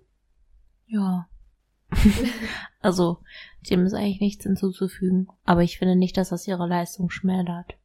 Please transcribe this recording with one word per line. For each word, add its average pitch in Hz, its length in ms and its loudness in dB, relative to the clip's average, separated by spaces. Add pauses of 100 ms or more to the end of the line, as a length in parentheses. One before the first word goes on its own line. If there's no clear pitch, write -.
(880)
Ja. 190 400 -2 (640)
<laughs> - 60 0 (840)
Also, 175 360 2 (520)
dem 180 160 4
ist 196 80 0
eigentlich 202 280 -2
nichts 202 240 -2
hinzuzufügen. 185 840 -2 (160)
Aber 175 200 4
ich 175 160 0
finde 185 180 4
nicht, 185 180 2
dass 185 140 0
das 175 180 -6
ihre 175 200 -4
Leistung 175 420 -4
schmälert. 180 760 -4